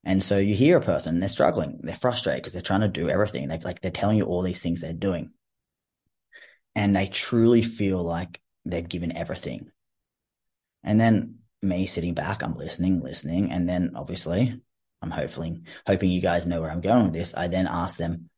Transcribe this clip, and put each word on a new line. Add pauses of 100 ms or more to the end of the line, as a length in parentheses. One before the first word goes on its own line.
And
so
you
hear
a
person,
they're
struggling,
they're
frustrated
'cause
they're
trying
to
do
everything.
They've,
like,
they're
telling
you
all
these
things
they're
doing. (1400)
And
they
truly
feel
like (240)
they've
given
everything. (1120)
And
then (220)
me
sitting
back,
I'm
listening,
listening.
And
then
obviously (440)
I'm
hopefully, (220)
hoping
you
guys
know
where
I'm
going
with
this.
I
then
ask
them